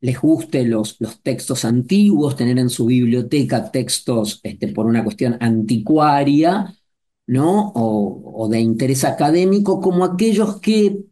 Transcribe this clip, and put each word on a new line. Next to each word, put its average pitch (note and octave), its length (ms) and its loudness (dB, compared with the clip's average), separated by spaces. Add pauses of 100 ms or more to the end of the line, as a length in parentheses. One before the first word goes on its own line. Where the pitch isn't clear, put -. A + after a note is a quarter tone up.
les B2+ 200 -2
guste D3+ 440 0
los, A2+ 340 -2
los - 240 -8
textos - 420 -4
antiguos, D3 720 2
tener B2 220 0
en B2 120 0
su A#2+ 160 -2
biblioteca B2 840 0
textos, A2+ 720 -4
este, G#2 260 -8
por G#2+ 180 -4
una A#2 160 2
cuestión A#2 380 -4
anticuaria, C#3+ 1300 0 (520)
¿no? F3 480 0
O, A2 720 -2
o G#2+ 40 -2
de A2+ 120 0
interés B2 440 0
académico, F#3 760 2
como F#3 240 2
aquellos G#3 560 0
que G#3 380 2 (140)